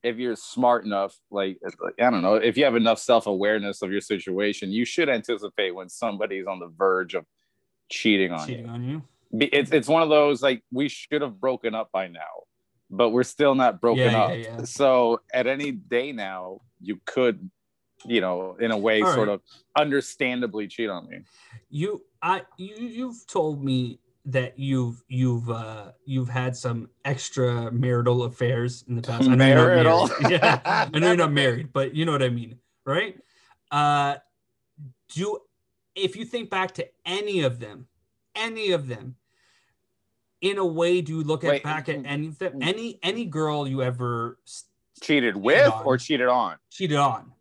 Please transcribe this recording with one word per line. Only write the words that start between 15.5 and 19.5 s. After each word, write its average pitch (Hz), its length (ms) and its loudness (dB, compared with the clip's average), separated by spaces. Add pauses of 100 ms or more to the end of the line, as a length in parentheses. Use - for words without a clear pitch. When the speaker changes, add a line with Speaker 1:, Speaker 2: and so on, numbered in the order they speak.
Speaker 1:
day 123 420 -2
now, 95 480 -10 (200)
you 101 260 -8
could, 113 420 0 (560)
you 117 160 0
know, 92 400 -4
in 117 120 0
a 107 60 -2
way, 107 240 2
Speaker 2:
All - 120 4
Speaker 1:
sort 110 140 2
Speaker 2:
right. 101 60 0
Speaker 1:
of - 80 -8 (340)